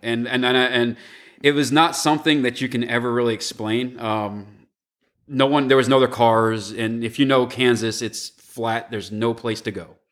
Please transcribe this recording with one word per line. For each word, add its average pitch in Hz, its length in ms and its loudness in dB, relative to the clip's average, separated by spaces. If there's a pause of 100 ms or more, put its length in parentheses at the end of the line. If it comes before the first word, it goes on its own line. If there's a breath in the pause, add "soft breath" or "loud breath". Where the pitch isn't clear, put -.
And, 117 240 -2
and, 127 180 0
and, 127 100 2
and 120 400 2 (460 loud breath)
it 143 120 4
was 139 180 0
not 165 240 4
something 151 480 2
that 123 180 -2
you 131 80 -4
can 120 180 -4
ever 120 240 -2
really 120 220 0
explain. 117 680 -6
Um, 104 460 -4 (840)
no 135 200 2
one, 139 220 2
there 135 80 6
was 123 120 4
no 135 80 6
other 131 100 4
cars. 113 640 2
And 117 320 -4
if 113 140 -6
you 143 80 2
know 131 220 4
Kansas, 120 560 0
it's - 260 -10
flat. 113 600 -6
There's 98 200 -8
no 113 220 -2
place 113 280 -6
to 113 100 -8
go. 90 240 -12 (160)